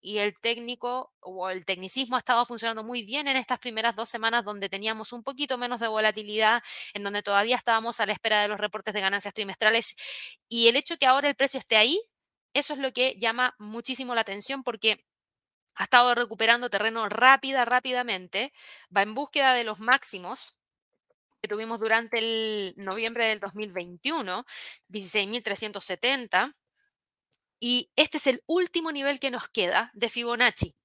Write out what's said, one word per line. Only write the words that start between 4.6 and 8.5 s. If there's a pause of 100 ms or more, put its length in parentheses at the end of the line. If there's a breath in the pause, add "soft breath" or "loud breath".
teníamos
un
poquito
menos
de
volatilidad, (300 loud breath)
en
donde
todavía
estábamos
a
la
espera
de
los